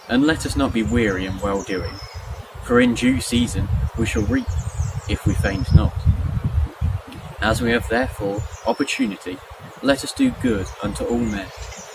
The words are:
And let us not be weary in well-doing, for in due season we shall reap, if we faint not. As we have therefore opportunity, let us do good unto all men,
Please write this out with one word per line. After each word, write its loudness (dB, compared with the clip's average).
And 4
let 0
us -2
not 2
be 2
weary 2
in -6
well-doing, -2
for 4
in 6
due 2
season 0
we 2
shall 0
reap, 0
if -2
we 4
faint 0
not. 8
As 2
we 2
have 2
therefore -2
opportunity, -2
let 2
us -8
do 4
good 2
unto -4
all 0
men, -2